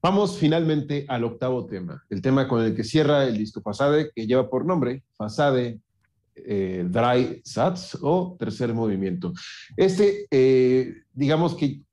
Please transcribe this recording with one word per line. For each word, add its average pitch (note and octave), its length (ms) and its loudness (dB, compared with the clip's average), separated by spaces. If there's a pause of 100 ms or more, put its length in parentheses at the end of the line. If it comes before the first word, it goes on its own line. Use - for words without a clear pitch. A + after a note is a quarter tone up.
Vamos F#3+ 360 2
finalmente D3+ 680 0
al A#2+ 160 -2
octavo B2 420 -4
tema, F2+ 440 -10
el G2 120 -6
tema C3 240 2
con B2 160 0
el A2 140 0
que A2 80 -4
cierra C#3+ 400 2
el A#2 140 0
disco G#2+ 240 -6
Fasade, C#3+ 520 0
que A2 140 -6
lleva B2+ 220 2
por C3 160 -2
nombre C3+ 360 0 (140)
Fasade, B2 640 -2 (560)
eh, F#2 540 -4
Dry B2 560 0
Sats F3+ 560 -2
o F3+ 360 0
Tercer A2+ 360 -4
Movimiento. F#2+ 580 -2 (460)
Este, G3 520 2
eh, C3 640 4 (200)
digamos D#3 420 0
que - 380 -4